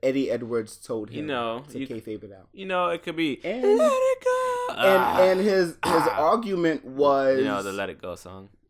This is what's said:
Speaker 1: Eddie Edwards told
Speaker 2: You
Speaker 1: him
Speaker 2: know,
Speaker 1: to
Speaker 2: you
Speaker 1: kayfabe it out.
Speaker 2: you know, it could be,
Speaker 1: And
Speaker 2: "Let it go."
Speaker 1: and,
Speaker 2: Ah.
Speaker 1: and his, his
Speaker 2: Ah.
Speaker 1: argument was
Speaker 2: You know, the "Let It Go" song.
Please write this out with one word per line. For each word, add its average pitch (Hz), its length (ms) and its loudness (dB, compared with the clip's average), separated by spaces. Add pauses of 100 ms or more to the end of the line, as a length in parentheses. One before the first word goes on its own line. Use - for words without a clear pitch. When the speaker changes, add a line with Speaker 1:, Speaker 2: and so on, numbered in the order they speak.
Speaker 1:
Eddie 135 300 0
Edwards 117 460 -4
told 110 340 -8
Speaker 2:
You 131 100 -10
Speaker 1:
him 151 60 -8
Speaker 2:
know, 117 420 -4
Speaker 1:
to 131 100 -10
Speaker 2:
you 135 80 -6
Speaker 1:
kayfabe 107 360 -10
it 101 80 -18
out. 95 220 -20
Speaker 2:
you 190 120 -14
know, 180 240 0
it 170 140 -4
could 165 120 -8
be, 160 300 -2
Speaker 1:
And 220 160 -4 (160)
Speaker 2:
"Let 622 140 4
it 523 320 0
go." 508 460 -2
Speaker 1:
and, - 100 -8
Speaker 2:
Ah. 190 420 4
Speaker 1:
and 185 180 4
his, 190 300 2
his 156 140 -14
Speaker 2:
Ah. 160 320 2 (160)
Speaker 1:
argument 185 540 0
was 139 540 2
Speaker 2:
You 131 60 2
know, 101 180 0
the 98 80 -4
"Let 98 180 -4
It 85 120 -14
Go" 90 140 -10
song. 95 340 -18 (200)